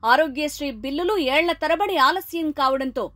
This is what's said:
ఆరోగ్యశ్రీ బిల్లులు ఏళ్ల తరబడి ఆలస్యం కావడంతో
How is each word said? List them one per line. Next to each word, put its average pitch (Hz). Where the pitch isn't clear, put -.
ఆరోగ్యశ్రీ 285
బిల్లులు 285
ఏళ్ల 311
తరబడి 330
ఆలస్యం 311
కావడంతో 262